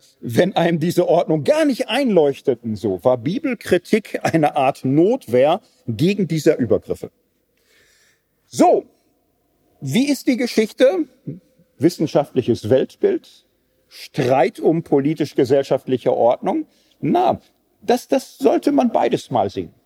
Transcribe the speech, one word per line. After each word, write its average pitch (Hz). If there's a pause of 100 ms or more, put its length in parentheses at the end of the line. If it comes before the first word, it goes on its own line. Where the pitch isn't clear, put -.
(200)
wenn 160
einem 170
diese 175
Ordnung 156
gar 302
nicht 254
einleuchteten, 151
so, 98
war 127
Bibelkritik 208
eine 151
Art 139
Notwehr 156 (260)
gegen 175
diese 156
Übergriffe. - (1300)
So, 277 (920)
wie 180
ist 277
die 262
Geschichte? 254 (720)
Wissenschaftliches 139
Weltbild, - (400)
Streit 135
um 160
politisch-gesellschaftliche 139
Ordnung. 127 (340)
Na, 180 (400)
das, -
das -
sollte 294
man 262
beides -
mal 104
sehen. 92 (160)